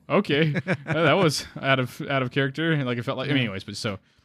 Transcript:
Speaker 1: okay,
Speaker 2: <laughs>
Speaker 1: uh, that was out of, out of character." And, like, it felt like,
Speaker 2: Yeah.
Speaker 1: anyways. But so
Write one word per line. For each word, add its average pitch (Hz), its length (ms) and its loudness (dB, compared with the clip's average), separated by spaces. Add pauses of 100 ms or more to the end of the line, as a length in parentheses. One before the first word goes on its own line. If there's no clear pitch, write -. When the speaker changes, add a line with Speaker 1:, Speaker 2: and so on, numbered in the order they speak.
Speaker 1:
okay, 151 480 2
Speaker 2:
<laughs> 175 120 -2 (180)
Speaker 1:
uh, 160 80 -4
that 156 240 4
was 170 280 2 (140)
out 135 200 2
of, 123 240 -4
out 139 180 -2
of 123 100 -4
character." 143 400 0
And, 147 140 0
like, 123 140 -2
it 120 40 -6
felt 127 140 -4
like, 127 120 -6
Speaker 2:
Yeah. 147 60 0
Speaker 1:
anyways. 104 300 -2
But 104 100 -12
so 101 220 -6 (280)